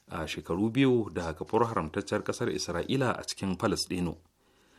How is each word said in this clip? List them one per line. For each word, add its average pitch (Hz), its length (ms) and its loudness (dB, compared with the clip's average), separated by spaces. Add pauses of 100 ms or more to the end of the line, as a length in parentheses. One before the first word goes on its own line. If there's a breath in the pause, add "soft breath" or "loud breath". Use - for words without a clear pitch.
a 85 180 -6
shekaru 90 460 0
biyu 123 420 4
da 85 200 -2
kafuwar 113 360 2
haramtacciyar 98 540 -2
ƙasar 117 260 -2
Isra'ila 113 680 0
a - 60 -8
cikin - 340 -4
Falasɗinu. 87 600 0 (640 soft breath)